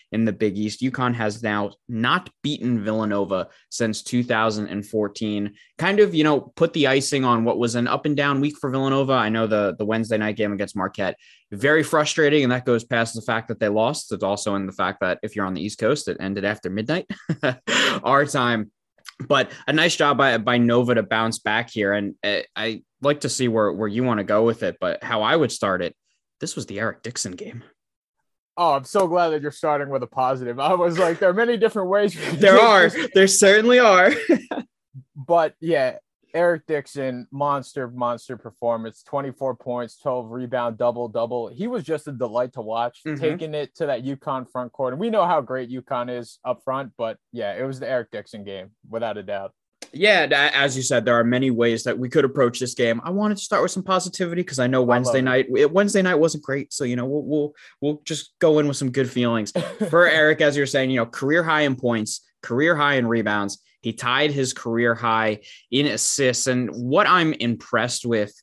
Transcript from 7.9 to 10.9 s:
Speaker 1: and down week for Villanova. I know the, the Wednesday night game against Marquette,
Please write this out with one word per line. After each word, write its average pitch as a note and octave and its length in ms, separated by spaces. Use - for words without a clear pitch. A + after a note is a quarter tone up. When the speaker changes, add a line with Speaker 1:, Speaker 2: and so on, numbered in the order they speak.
Speaker 1:
and D3 100
down C#3+ 240
week D3 180
for C#3 120
Villanova. C3+ 420
I A#2 160
know A2+ 200
the, G#2 280
the A2 80
Wednesday A2 320
night G#2+ 200
game G#2+ 160
against G2 240
Marquette, F#2+ 400